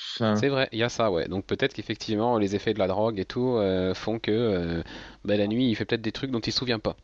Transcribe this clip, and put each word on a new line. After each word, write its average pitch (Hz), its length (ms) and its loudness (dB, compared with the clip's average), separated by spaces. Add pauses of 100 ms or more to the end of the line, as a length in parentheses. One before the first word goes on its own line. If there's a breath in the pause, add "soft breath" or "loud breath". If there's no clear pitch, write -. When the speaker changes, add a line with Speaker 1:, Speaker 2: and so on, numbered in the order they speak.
(160)
Speaker 1:
enfin. 107 220 2
Speaker 2:
C'est 117 100 2
vrai, 135 240 2
il 113 80 -4
y 113 40 4
a 120 60 2
ça, 113 220 2
ouais. 82 160 0
Donc 95 180 -4
peut-être 131 280 0
qu'effectivement, 110 640 0
les 101 180 2
effets - 180 0
de 101 60 -4
la 95 80 2
drogue 104 320 0
et 92 60 -2
tout, 123 320 -2
euh, 92 360 2
font 113 260 -4
que, 110 120 -2
euh, 90 500 0 (440 loud breath)
bah, 101 100 2
la 104 120 4
nuit, 120 220 2
il 107 60 2
fait - 80 -2
peut-être 113 180 -2
des 110 120 -4
trucs 135 180 -6
dont 127 80 0
il 110 140 -4
se - 60 -2
souvient 120 200 -2
pas. - 240 -2